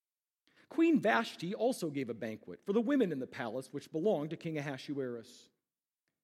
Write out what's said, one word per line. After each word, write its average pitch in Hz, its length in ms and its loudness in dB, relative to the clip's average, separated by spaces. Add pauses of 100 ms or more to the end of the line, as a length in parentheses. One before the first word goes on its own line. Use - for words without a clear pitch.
(680)
Queen 330 300 6
Vashti 220 560 0
also 214 340 0
gave 139 200 -4
a 120 40 -6
banquet 107 520 -10
for 202 80 0
the 233 80 4
women 240 300 4
in 139 80 -2
the 123 80 -4
palace 127 440 -6
which - 200 -10
belonged 160 380 0
to 151 80 -6
King 160 200 -6
Ahasuerus. 135 920 -6 (760)